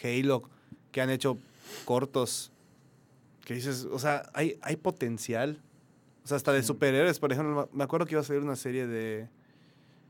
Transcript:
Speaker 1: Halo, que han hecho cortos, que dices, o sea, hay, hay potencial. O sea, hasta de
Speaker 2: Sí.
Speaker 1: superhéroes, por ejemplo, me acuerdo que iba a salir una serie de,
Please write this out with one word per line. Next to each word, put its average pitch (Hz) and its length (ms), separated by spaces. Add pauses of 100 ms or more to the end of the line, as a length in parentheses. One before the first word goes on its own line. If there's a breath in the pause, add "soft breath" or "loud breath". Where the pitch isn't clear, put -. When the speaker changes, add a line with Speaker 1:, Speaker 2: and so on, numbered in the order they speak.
Speaker 1:
Halo, 127 440 (440 loud breath)
que 131 80
han 131 100
hecho 131 260 (480 loud breath)
cortos, 127 680 (920)
que 120 100
dices, 127 360
o 127 80
sea, 147 360
hay, 151 280
hay 160 140
potencial. 135 840 (640)
O - 60
sea, 143 80
hasta 139 160
de 135 80
Speaker 2:
Sí. 117 80
Speaker 1:
superhéroes, 139 500
por 135 140
ejemplo, 147 400
me 139 120
acuerdo 160 220
que 156 80
iba 151 60
a 143 40
salir 143 180
una 139 140
serie 127 300
de, 113 420 (800 soft breath)